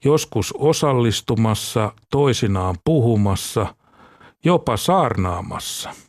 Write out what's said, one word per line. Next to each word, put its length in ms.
joskus 540
osallistumassa, 1300
toisinaan 760
puhumassa, 880
jopa 320
saarnaamassa. 1120